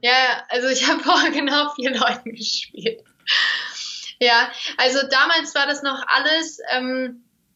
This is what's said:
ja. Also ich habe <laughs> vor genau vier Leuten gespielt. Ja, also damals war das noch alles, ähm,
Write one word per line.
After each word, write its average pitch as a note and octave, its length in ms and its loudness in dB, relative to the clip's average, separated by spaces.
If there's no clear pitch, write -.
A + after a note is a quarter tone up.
ja. B3+ 460 2
Also B3 180 0
ich C4 200 2
habe D#4+ 120 2
<laughs> - 40 -8
vor F4 160 4
genau D4 400 0
vier B3+ 240 -2
Leuten A3 380 -2
gespielt. - 680 -6
Ja, B3 320 4
also C4 220 2
damals D4+ 460 2
war C#4+ 100 2
das C#4+ 160 -2
noch C4+ 260 -4
alles, D#4 520 0
ähm, B3+ 520 -4